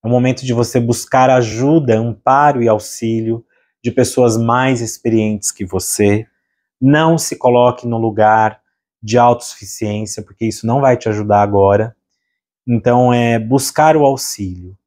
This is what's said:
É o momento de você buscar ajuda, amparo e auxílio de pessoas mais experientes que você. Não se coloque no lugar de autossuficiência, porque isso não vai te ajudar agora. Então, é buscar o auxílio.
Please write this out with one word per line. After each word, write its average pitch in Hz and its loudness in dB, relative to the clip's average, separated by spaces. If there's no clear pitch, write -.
É 117 -8
o 117 -2
momento 127 0
de 123 -2
você 120 0
buscar 127 0
ajuda, 127 2
amparo 131 0
e 117 2
auxílio 113 -4
de 120 -2
pessoas 123 0
mais 120 0
experientes 107 -4
que - -12
você. 101 -2
Não 160 2
se - -8
coloque 123 2
no 117 -4
lugar 110 2
de 110 0
autossuficiência, 107 -2
porque - -8
isso 107 -6
não 127 0
vai 131 4
te 113 -6
ajudar 104 2
agora. 101 2
Então, 123 2
é 120 2
buscar 135 0
o 147 2
auxílio. 92 -6